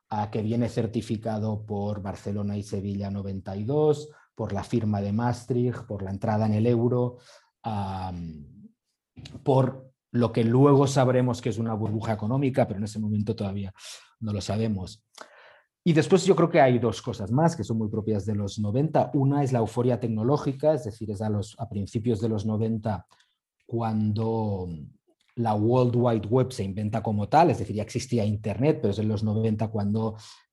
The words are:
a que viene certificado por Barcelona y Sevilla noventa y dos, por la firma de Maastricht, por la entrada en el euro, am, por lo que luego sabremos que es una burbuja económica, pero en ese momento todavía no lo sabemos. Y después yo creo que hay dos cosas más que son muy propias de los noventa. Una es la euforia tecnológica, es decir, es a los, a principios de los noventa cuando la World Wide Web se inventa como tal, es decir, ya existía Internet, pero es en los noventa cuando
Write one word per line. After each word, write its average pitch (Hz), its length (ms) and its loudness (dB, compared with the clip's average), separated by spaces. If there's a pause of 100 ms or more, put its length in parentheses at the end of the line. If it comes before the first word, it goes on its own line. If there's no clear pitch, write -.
a 107 200 -2
que 113 120 -4
viene 117 280 0
certificado 107 960 -4
por 104 360 -4
Barcelona 101 560 -6
y 101 60 -4
Sevilla 98 480 -6
noventa 98 440 -8
y 104 100 -6
dos, 147 440 2 (260)
por 101 180 -6
la 98 100 -4
firma 107 380 0
de 101 100 -2
Maastricht, 120 760 -2
por 101 160 -8
la 95 100 -8
entrada 107 340 0
en 107 80 2
el 110 140 4
euro, 123 500 2 (460)
am, 92 840 -8 (960)
por 131 500 2 (200)
lo 120 200 2
que 120 120 2
luego 135 420 8
sabremos 127 560 4
que - 80 -4
es 104 80 -4
una 113 160 -2
burbuja 107 400 -2
económica, 127 540 0
pero 98 100 -6
en 101 60 -4
ese 107 160 -8
momento 107 360 -2
todavía 98 380 -6 (460)
no 107 140 -4
lo 95 80 -2
sabemos. 101 600 -4 (800)
Y 175 100 4
después 170 320 4
yo 185 100 6
creo 170 140 4
que 160 120 6
hay 127 160 6
dos 110 240 0
cosas 104 300 -6
más 160 240 4
que 113 80 -4
son 113 140 -4
muy 110 120 -2
propias 104 360 -2
de 104 100 -2
los 101 240 -4
noventa. 127 540 0
Una 139 300 2
es 123 80 0
la 123 80 2
euforia 120 400 0
tecnológica, 131 760 0
es 147 100 -4
decir, 107 260 -10
es 104 120 -6
a 107 80 -2
los, 104 300 -4
a 98 100 -8
principios 104 500 -2
de 117 100 0
los 107 160 -2
noventa 110 600 -2 (580)
cuando 110 1000 -2 (680)
la 113 200 0
World 120 400 4
Wide 117 320 2
Web 127 240 2
se - 120 -6
inventa 107 380 -4
como 104 280 -2
tal, 160 200 6
es 113 80 0
decir, 101 180 -6
ya 104 80 -2
existía 117 420 -2
Internet, 107 560 0
pero 101 100 2
es 98 80 -4
en 107 80 0
los 107 160 -2
noventa 107 460 0
cuando 110 480 -2 (360)